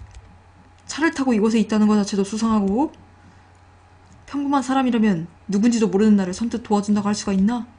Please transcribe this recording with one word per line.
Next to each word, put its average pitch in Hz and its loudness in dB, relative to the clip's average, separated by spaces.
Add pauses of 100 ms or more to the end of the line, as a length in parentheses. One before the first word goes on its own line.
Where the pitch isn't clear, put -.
(880)
차를 311 -2
타고 262 0
이곳에 220 2
있다는 214 2
것 214 4
자체도 202 -2
수상하고, 220 -2 (1300)
평범한 277 -2
사람이라면 233 0 (220)
누군지도 214 2
모르는 208 4
나를 185 -2
선뜻 233 -6
도와준다고 202 0
할 208 0
수가 208 -4
있나? 226 0 (120)